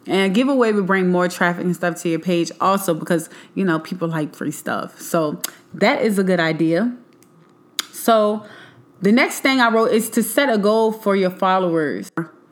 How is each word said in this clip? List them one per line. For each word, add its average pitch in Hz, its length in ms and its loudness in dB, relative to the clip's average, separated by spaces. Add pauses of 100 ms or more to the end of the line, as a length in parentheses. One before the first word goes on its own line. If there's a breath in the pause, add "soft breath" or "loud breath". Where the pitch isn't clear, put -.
And 190 260 2
a - 20 -2
giveaway 254 380 2
will 208 100 2
bring 185 280 2
more 180 180 2
traffic 175 360 -2
and 180 120 0
stuff 170 260 -4
to 175 60 -4
your 165 100 0
page 170 320 -2 (100)
also 185 340 0
because, 165 340 -2 (260 loud breath)
you 190 100 -2
know, 165 140 0
people 170 300 -6
like 156 260 -6
free - 160 -8
stuff. - 500 -10
So 156 400 -4 (340 loud breath)
that 220 280 0
is 208 160 0
a 196 60 2
good 180 160 2
idea. 165 560 0 (960)
So 214 520 0 (560 loud breath)
the 196 120 2
next 285 280 2
thing 262 200 2
I 233 80 4
wrote 226 240 2
is 226 180 0
to 233 120 0
set 277 260 0
a 226 100 2
goal 220 340 2
for 202 220 -2
your 185 160 2
followers. 175 800 -2 (420)